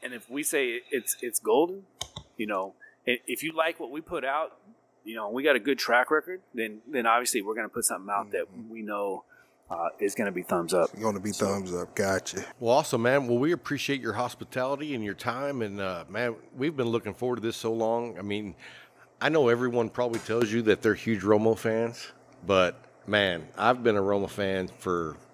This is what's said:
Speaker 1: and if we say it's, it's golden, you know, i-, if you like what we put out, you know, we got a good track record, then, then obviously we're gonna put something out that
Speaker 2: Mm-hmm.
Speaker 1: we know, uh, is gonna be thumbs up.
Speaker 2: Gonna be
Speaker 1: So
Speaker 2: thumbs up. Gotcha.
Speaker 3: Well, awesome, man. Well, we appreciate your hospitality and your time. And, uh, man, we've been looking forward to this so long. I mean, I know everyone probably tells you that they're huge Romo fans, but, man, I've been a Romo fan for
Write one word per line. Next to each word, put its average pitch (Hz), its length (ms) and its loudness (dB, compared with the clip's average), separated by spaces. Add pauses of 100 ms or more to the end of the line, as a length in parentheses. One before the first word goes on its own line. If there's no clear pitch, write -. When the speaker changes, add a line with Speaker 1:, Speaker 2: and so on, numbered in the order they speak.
Speaker 1:
and 127 100 -10
if 117 160 -14
we 135 140 -6
say 127 480 0
it's, - 320 -2
it's 120 180 -4
golden, 175 440 2 (520)
you 107 100 -4
know, 98 280 -2 (340)
i-, 123 180 2
if - 160 -6
you 160 100 -6
like 160 280 0
what 131 100 -8
we 151 120 -8
put 160 220 -6
out, 143 340 -2 (460)
you 110 100 -10
know, 107 140 -6
we 123 140 -4
got 147 120 6
a 120 60 4
good 120 180 0
track 123 320 4
record, 180 300 0 (140)
then, 110 260 -6 (100)
then 120 160 0
obviously 117 360 4
we're 107 120 -4
gonna 110 140 -4
put 113 160 -6
something 95 260 -4
out 101 220 -2
that 92 180 -2
Speaker 2:
Mm-hmm. 110 220 -16
Speaker 1:
we 113 100 -12
know, 101 420 -4 (460)
uh, 85 180 -2 (100)
is 98 160 0
gonna 101 180 -2
be 90 100 -6
thumbs 85 320 -2
up. 87 240 4
Speaker 2:
Gonna 104 220 -2
be 101 120 -6
Speaker 1:
So 104 140 -2
Speaker 2:
thumbs 98 280 -2
up. 87 200 -6
Gotcha. 95 500 -2 (160)
Speaker 3:
Well, 117 140 4
awesome, 139 280 2
man. 131 240 4
Well, 120 120 2
we 147 140 2
appreciate 139 480 -4
your 113 120 -4
hospitality 131 840 -4
and 113 80 -4
your 101 120 -4
time. 127 480 -4
And, 101 180 -6
uh, 92 280 -4
man, 113 280 -4 (180)
we've 143 220 -2
been 123 120 0
looking 110 260 -2
forward 123 220 -2
to 107 60 -6
this 113 140 -2
so 113 160 -4
long. 113 460 -2
I 92 40 -10
mean, 101 320 -4 (680)
I 139 80 2
know 151 180 6
everyone 120 400 2
probably 117 320 -2
tells 110 320 0
you 117 100 2
that 107 200 6
they're 107 120 6
huge 104 280 -2
Romo 107 340 6
fans, 113 560 -2 (340)
but, 92 300 4 (300)
man, 95 500 2
I've 120 260 4
been 113 140 4
a 98 60 2
Romo 98 260 0
fan 95 400 -2
for 85 480 -4 (180)